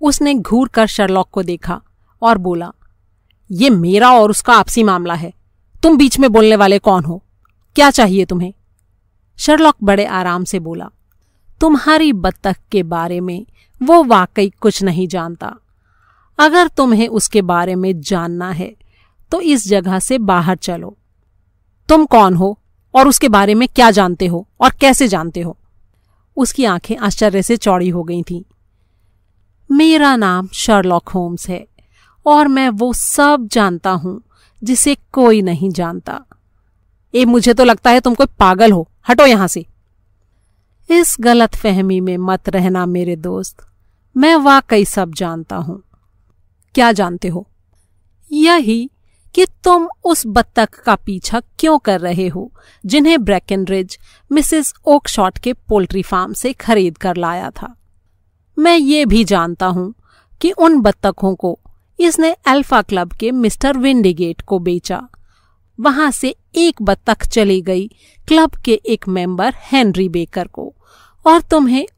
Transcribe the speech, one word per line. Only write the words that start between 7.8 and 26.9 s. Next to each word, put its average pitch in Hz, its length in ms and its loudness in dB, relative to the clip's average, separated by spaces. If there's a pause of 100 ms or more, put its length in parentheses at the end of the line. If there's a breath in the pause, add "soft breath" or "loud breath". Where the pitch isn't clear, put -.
चाहिए 190 340 2
तुम्हें?" 180 280 -6 (840)
शर्लॉक 302 460 2
बड़े 202 220 2
आराम 180 380 -4
से 185 160 -6
बोला, 165 300 -12 (720)
"तुम्हारी 311 540 2
बत्तख 185 440 -4 (140)
के 190 120 0
बारे 170 360 -6
में 180 260 -10 (380)
वो 320 200 6
वाकई 202 460 0
कुछ 202 340 -4
नहीं 185 240 -2
जानता। 170 480 -10 (840)
अगर 311 280 4
तुम्हें 233 400 0
उसके 220 340 -2
बारे 180 340 -2
में 185 260 -4
जानना 175 500 -6
है 180 240 -10 (560)
तो 359 100 -4
इस 285 260 0
जगह 190 320 -2
से 254 180 -2
बाहर 185 380 0
चलो। 170 420 -12 (920)
तुम 311 160 4
कौन 202 280 4
हो 190 260 -2 (340)
और 262 140 6
उसके 277 220 2
बारे 208 240 2
में 240 140 2
क्या 233 240 4
जानते 185 360 0
हो 170 200 -6 (120)
और 254 120 4
कैसे 269 360 2
जानते 170 340 -6
हो?" 165 160 -10 (800)
उसकी 262 280 -2
आंखें 208 320 -4